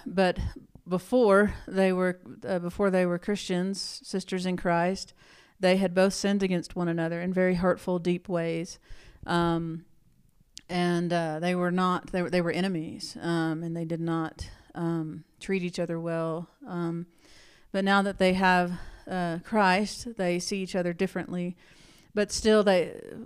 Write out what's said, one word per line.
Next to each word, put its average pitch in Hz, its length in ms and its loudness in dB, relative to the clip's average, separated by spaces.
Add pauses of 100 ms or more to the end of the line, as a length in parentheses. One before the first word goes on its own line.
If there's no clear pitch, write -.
but 180 320 2 (500)
before 202 680 4 (120)
they 190 260 2
were, 180 280 0 (260)
uh, 185 140 -2
before 185 320 0
they 185 120 4
were 175 140 0
Christians, 190 840 -4
sisters 185 420 -4
in 180 100 0
Christ, 175 560 0 (460)
they 185 200 4
had 180 160 0
both 190 200 4
sinned 202 280 0
against 185 340 -2
one 175 120 0
another 170 320 -2
in 180 120 -2
very 185 220 4
hurtful, 180 440 2
deep 175 300 0
ways. 165 500 -4 (480)
Um, 165 580 0 (840)
and, 175 440 0
uh, 160 280 -2
they 180 140 0
were 180 160 0
not, 180 420 0
they 185 100 0
were, 170 80 -2
they 180 100 2
were 170 100 0
enemies, 175 720 -4
um, 160 420 -2
and 165 140 -6
they 170 80 -4
did 165 160 -4
not, 165 480 -4 (260)
um, 165 500 -4 (160)
treat 196 220 -2
each 175 160 -6
other 170 200 -4
well. 165 500 -4 (180)
Um, 170 400 -4 (640)
but 196 120 0
now 196 180 6
that 196 160 -2
they 185 160 6
have, 180 380 4 (380)
uh, 175 340 -2
Christ, 208 720 2
they 175 220 0
see 190 240 -4
each 185 140 -6
other 175 160 0
differently, 180 640 -4 (580)
but 208 180 0
still 214 300 6
they, 185 380 2 (260)